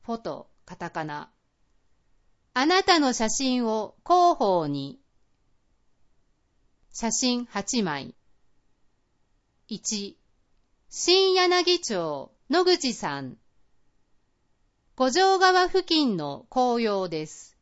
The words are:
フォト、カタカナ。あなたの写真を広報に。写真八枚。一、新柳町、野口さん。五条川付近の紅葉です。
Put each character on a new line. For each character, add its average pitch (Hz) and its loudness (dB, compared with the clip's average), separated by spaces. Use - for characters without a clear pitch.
フ 233 -10
ォ 233 -6
ト、 151 -10
カ - -18
タ 170 -10
カ 160 -6
ナ。 147 -10
あ 254 0
な 370 4
た 349 4
の 262 2
写 220 -2
真 254 -2
を 220 -6
広 349 4
報 180 2
に。 139 -8
写 226 -6
真 247 -2
八 208 -4
枚。 143 -6
一、 202 -8
新 381 2
柳 359 2
町、 156 -6
野 349 2
口 339 0
さ 143 -6
ん。 131 -12
五 262 0
条 381 4
川 370 4
付 370 0
近 294 2
の 143 -8
紅 240 0
葉 196 -2
で 156 -8
す。 - -20